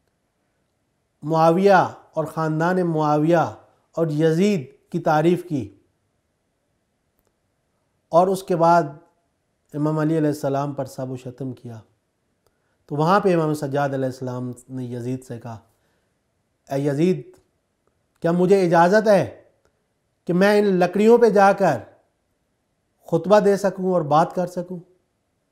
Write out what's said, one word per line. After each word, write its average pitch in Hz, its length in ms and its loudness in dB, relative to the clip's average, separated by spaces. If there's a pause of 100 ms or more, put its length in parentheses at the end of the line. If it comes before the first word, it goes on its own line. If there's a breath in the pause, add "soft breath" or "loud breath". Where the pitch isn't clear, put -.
(1300)
معاویہ 165 600 4 (260)
اور 156 120 -4
خاندان 160 560 -2
معاویہ 156 560 0 (540)
اور 165 160 -4
یزید 160 580 0 (240)
کی 175 100 -8
تعریف 165 500 0
کی 127 260 -8 (2250)
اور 180 180 4
اس 190 160 -4
کے 185 120 -4
بعد 165 280 4 (920)
امام 151 260 -2
علی 156 180 0
علیہ 151 120 0
السلام 143 440 -4
پر 139 120 -8
سب 131 260 -12
و 131 40 -10
شتم 127 380 -14
کیا، 117 260 -18 (1040)
تو 147 100 -10
وہاں 165 240 2
پہ 196 160 2
امام 156 180 0
سجاد 143 360 -4
علیہ 135 160 -4
السلام 127 460 -8 (180)
نے 127 160 -12
یزید 123 380 -10
سے 117 160 -16
کہا، 113 180 -16 (1120)
"اے 139 100 -4
یزید، 147 420 0 (1000)
کیا 170 100 0
مجھے 180 340 2
اجازت 180 420 2
ہے 175 360 0 (800)
کہ 175 80 -4
میں 202 260 4
ان 208 60 2
لکڑیوں 196 520 4
پہ 233 120 4
جا 196 240 4
کر 185 240 0 (1300)
خطبہ 185 280 2
دے 196 180 2
سکوں 185 360 -4
اور 175 80 0
بات 156 340 0
کر 180 120 -2
سکوں؟" 175 320 -12 (720)